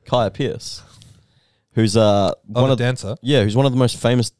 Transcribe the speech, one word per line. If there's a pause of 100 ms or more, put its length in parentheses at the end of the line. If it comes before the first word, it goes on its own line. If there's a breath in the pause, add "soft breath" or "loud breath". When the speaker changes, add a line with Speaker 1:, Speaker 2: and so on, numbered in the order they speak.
Speaker 1:
Kaya
Pierce, (880 soft breath)
who's,
uh, (220)
Speaker 2:
Oh,
Speaker 1:
one
Speaker 2:
the
Speaker 1:
of
Speaker 2:
dancer?
Speaker 1:
Yeah,
who's
one
of
the
most
famous